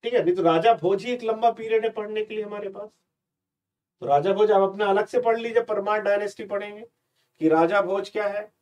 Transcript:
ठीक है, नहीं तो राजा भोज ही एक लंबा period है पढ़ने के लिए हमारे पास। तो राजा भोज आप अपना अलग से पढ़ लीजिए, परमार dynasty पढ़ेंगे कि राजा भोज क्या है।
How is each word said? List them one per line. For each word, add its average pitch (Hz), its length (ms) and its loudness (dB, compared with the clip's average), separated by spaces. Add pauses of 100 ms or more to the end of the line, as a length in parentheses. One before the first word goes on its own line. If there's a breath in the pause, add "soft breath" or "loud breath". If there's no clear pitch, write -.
ठीक 233 100 -4
है, 220 120 2
नहीं 180 100 4
तो 190 60 -4
राजा 165 320 4
भोज 185 300 0
ही 247 80 -4
एक 240 120 -4
लंबा 226 280 0
period 220 340 -2
है 220 60 -2
पढ़ने 214 340 -6
के 214 100 -12
लिए 214 80 -6
हमारे 208 260 -10
पास। 202 200 -14 (1080)
तो 175 60 -12
राजा 151 280 2
भोज 208 180 4
आप 196 100 6
अपना 196 240 0
अलग 202 200 2
से 247 160 -2
पढ़ 226 180 2
लीजिए, 226 240 -2
परमार 208 380 -2
dynasty 202 440 -2
पढ़ेंगे 208 420 -10 (520)
कि 160 100 2
राजा 170 320 4
भोज 190 280 -4
क्या 208 180 -4
है। 208 340 -6